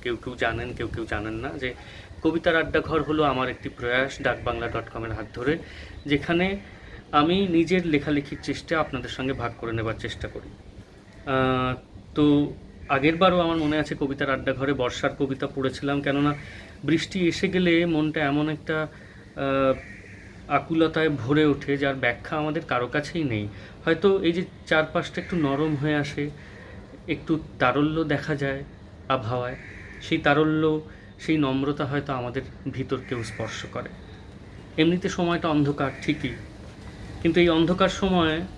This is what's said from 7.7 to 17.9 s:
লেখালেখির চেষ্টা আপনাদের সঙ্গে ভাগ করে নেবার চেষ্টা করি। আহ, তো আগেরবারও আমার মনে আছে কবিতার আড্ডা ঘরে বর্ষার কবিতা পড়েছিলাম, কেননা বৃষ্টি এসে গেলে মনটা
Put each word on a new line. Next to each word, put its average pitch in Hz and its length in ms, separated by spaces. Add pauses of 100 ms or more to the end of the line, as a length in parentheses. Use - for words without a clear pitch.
লেখালেখির 147 580
চেষ্টা 156 360
আপনাদের 127 300
সঙ্গে 131 240
ভাগ 117 240
করে 117 160
নেবার 110 260
চেষ্টা 110 280
করি। - 220 (760)
আহ, 131 500 (400)
তো 147 380 (360)
আগেরবারও 165 500
আমার 165 180
মনে 151 200
আছে 147 220
কবিতার 139 300
আড্ডা 131 240
ঘরে 135 200
বর্ষার 123 360 (100)
কবিতা 139 280
পড়েছিলাম, 139 540
কেননা 143 340 (480)
বৃষ্টি 165 440
এসে 185 220
গেলে 175 360
মনটা 156 400